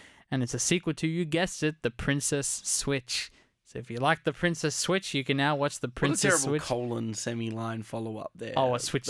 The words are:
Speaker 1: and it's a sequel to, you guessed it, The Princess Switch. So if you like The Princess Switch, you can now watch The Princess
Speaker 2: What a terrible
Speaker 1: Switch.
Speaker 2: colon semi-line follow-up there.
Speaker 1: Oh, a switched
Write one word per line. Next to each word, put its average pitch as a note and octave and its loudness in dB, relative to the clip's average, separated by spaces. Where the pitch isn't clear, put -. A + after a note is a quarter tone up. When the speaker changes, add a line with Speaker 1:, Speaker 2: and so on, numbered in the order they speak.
Speaker 1:
and C3 2
it's A#2+ -2
a B2 -2
sequel F3 0
to, D#3+ -2
you E3+ 0
guessed E3 -2
it, D#3 0
The A#2 0
Princess - 0
Switch. - -2
So - -10
if A#2+ -10
you A#2 -6
like D3+ 2
The D#3 2
Princess D#3+ 0
Switch, - 0
you C3+ 0
can C#3 2
now C#3 4
watch C#3+ -2
The B2+ -2
Princess C#3+ 2
Speaker 2:
What G#3 6
a E3+ 6
terrible C#3+ 2
Speaker 1:
Switch. - -6
Speaker 2:
colon A#2 0
semi-line A2+ -4
follow-up A2 -8
there. A2+ -10
Speaker 1:
Oh, C3 2
a A#2+ 0
switched - -4